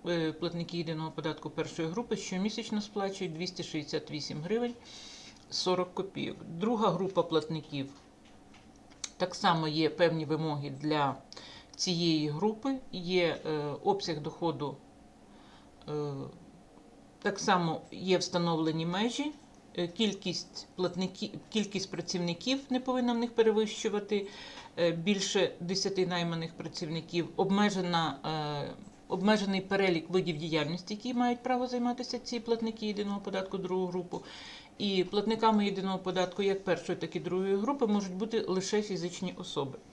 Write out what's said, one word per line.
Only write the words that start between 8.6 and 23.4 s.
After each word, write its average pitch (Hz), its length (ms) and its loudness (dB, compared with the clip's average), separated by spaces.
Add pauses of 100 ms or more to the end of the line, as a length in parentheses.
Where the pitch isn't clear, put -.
так 180 180 -2
само 160 320 4
є 151 220 4
певні 165 360 4
вимоги 147 440 -2
для 143 460 2 (600)
цієї 165 540 2
групи. 214 460 0 (160)
Є, 175 540 2
е, 147 380 -2
обсяг 185 380 0
доходу, 147 560 -2 (1120)
е, 147 240 -4 (1080)
так 202 180 0
само 175 420 4 (100)
є 185 260 4
встановлені 165 680 2
межі. 240 460 0 (460)
Е, 175 100 0
кількість - 880 -2
платники-, 185 560 -2 (180)
кількість 202 420 -2
працівників 175 680 -2 (100)
не 254 100 2
повинна 247 340 2
в 233 40 2
них 233 180 -2
перевищувати, 208 920 4 (500)